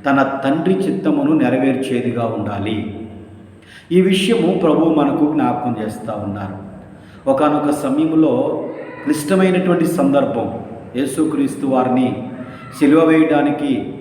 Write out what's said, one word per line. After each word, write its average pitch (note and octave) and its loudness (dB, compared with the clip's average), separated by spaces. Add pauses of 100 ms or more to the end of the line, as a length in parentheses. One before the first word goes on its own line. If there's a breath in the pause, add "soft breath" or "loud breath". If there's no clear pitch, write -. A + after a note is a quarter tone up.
తన C4+ 2
తండ్రి E3 0
చిత్తమును D3 0
నెరవేర్చేదిగా B2 0
ఉండాలి. G#2 -6 (840 loud breath)
ఈ F3+ 6
విషయము F#3 2
ప్రభువు D#3 2
మనకు D3 2
జ్ఞాపకం B2 0
చేస్తూ G#2+ -8 (120)
ఉన్నారు. G2 -8 (760 loud breath)
ఒకానొక D3 2
సమయంలో D3 0 (400)
క్లిష్టమైనటువంటి F3+ 2
సందర్భం, C3 0 (420)
యేసుక్రీస్తు C#3 -2
వారిని B2+ 0 (500 loud breath)
సిలువ D3+ 6
వేయడానికి C#3+ 2